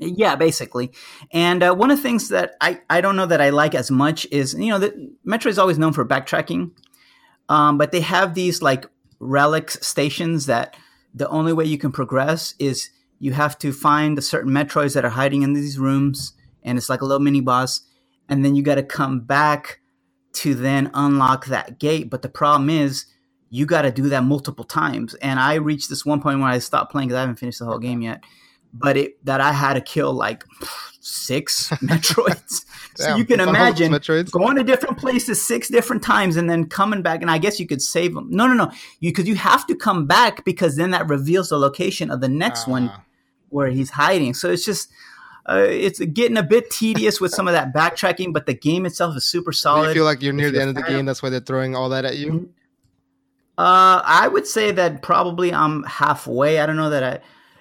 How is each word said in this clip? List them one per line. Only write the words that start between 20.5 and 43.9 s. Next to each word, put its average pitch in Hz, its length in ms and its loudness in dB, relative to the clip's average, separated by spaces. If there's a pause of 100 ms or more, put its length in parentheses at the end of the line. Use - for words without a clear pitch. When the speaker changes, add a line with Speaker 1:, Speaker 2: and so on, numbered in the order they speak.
Speaker 1:
then 135 400 0
unlock 135 520 2
that 123 340 -6
gate. 156 300 -2
But 127 120 -8
the - 60 -8
problem 147 420 2
is, 143 360 -2 (440)
you 127 160 -4
gotta 147 240 2
do 135 200 0
that 131 140 0
multiple 135 400 -2
times. 120 500 -4
And 131 260 -2
I 139 140 2
reached 151 340 -2
this 135 160 -8
one 147 160 0
point 143 200 0
when 135 100 2
I 123 80 0
stopped - 340 -4
playing 135 160 -2
'cause 123 80 -2
I 127 40 0
haven't 127 200 -4
finished 123 200 -8
the 120 40 -10
whole 117 140 -4
game 120 240 -6
yet, 113 200 -8 (520)
but 135 240 0
it, - 260 -4
that 135 160 0
I 143 120 2
had 139 220 0
to 127 60 -2
kill, - 320 -2
like, 113 320 -4 (560)
six - 720 -4
<laughs> 151 120 -6
Metroids. - 840 0 (280)
So - 140 -4
Speaker 2:
Damn, 151 100 2
Speaker 1:
you 240 60 2
can 226 140 4
Speaker 2:
it's 185 80 2
all 185 80 2
Speaker 1:
imagine 175 380 4
Speaker 2:
Metroids. 160 380 0
Speaker 1:
going 214 260 2
to 262 80 2
different 254 340 0
places 247 460 -2
six 233 240 -4
different 233 340 0
times 196 340 2
and 170 140 0
then 165 160 0
coming 196 340 -2
back. 165 220 -2
And 170 80 0
I 160 80 2
guess 202 200 0
you 180 80 -8
could 139 140 -4
save 170 340 -2
them. - 160 -10
No, 208 160 2
no, 262 60 4
no. 214 180 2 (300)
You, 165 120 -2
'cause 185 140 -2
you 214 100 0
have 196 320 2
to 349 60 -2
come 180 320 0
back 208 380 2
because 175 320 0
then 180 140 0
that 170 180 -2
reveals 156 400 0
the 151 100 0
location 139 520 -2
of 131 100 -6
the 131 80 -2
next 147 380 -2
one 127 260 0
Speaker 2:
Ah. 98 120 -20 (440)
Speaker 1:
where 143 220 0
he's 131 200 -2